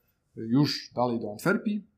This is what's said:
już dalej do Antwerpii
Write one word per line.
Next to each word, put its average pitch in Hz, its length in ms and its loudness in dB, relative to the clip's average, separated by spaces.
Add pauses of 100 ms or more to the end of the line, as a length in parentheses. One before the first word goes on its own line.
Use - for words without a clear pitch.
(360)
już 120 580 2
dalej 120 260 0
do 107 120 -6
Antwerpii 208 540 -2 (120)